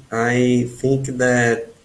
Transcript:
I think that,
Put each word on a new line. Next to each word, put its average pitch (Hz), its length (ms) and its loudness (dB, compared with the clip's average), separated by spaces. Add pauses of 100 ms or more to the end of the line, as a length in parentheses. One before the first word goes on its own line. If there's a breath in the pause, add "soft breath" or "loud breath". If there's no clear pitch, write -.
(120)
I 123 580 0 (120)
think 135 380 -2
that, 123 480 2 (180)